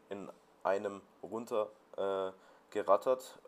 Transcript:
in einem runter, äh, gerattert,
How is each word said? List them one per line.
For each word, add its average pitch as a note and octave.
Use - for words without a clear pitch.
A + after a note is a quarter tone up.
in G2
einem G2
runter, G#2+
äh, F#2+
gerattert, G#2